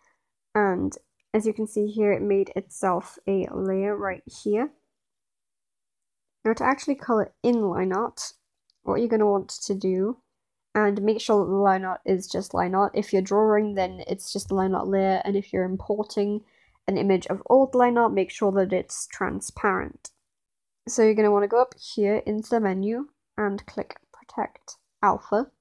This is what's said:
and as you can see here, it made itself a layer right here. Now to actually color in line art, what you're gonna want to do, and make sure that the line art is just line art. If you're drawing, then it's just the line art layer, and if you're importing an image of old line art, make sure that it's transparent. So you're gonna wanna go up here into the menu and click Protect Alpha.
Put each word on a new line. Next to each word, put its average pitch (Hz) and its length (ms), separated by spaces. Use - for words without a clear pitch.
and 190 420
as 214 100
you 220 80
can 220 140
see 208 180
here, 208 260
it 190 120
made 196 320
itself - 720
a 196 260
layer 190 420
right 196 300
here. 220 460
Now 226 100
to 226 100
actually 277 320
color 220 360
in 240 180
line 185 320
art, - 400
what - 200
you're 240 60
gonna 214 220
want 196 200
to - 260
do, 190 420
and 208 300
make 214 180
sure 208 240
that 180 60
the 196 60
line 190 280
art 185 220
is 190 180
just - 300
line 180 180
art. 196 220
If - 180
you're 190 80
drawing, 208 540
then 185 320
it's - 260
just 202 140
the 196 80
line 190 180
art - 140
layer, 190 360
and 202 120
if 196 180
you're 190 100
importing 208 800
an 196 120
image 190 300
of 190 180
old 269 300
line 247 220
art, 233 140
make 196 180
sure 208 220
that 190 220
it's - 340
transparent. - 1040
So 240 160
you're 220 120
gonna 214 180
wanna 202 160
go 226 140
up 247 180
here 208 460
into 214 240
the 233 100
menu 208 480
and 202 280
click - 360
Protect - 640
Alpha. 208 480